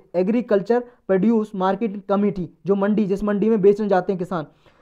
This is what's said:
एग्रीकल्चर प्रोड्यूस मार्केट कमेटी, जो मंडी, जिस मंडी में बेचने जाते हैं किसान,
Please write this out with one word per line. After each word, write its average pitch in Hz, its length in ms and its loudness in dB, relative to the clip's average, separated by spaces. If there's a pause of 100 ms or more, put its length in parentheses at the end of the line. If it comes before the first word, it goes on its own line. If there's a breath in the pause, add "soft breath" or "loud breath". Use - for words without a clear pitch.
(140)
एग्रीकल्चर 226 640 0
प्रोड्यूस 214 760 0
मार्केट 196 540 -4
कमेटी, 196 400 0 (180)
जो 190 80 2
मंडी, 202 300 0
जिस 196 200 -2
मंडी 208 260 0
में 226 100 2
बेचने 202 280 2
जाते 190 240 0
हैं 185 60 -4
किसान, 170 280 -6 (360 soft breath)